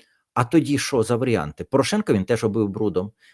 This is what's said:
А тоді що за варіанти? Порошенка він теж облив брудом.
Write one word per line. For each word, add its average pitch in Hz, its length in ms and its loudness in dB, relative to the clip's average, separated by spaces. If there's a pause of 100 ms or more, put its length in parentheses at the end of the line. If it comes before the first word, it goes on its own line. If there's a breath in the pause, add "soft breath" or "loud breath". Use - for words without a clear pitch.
(340 loud breath)
А 123 100 0
тоді 143 340 2
що 120 260 0
за 120 120 0
варіанти? 104 480 -2
Порошенка 143 500 0
він 95 120 2
теж 117 180 0
облив 107 260 0
брудом. 98 420 -2 (220 soft breath)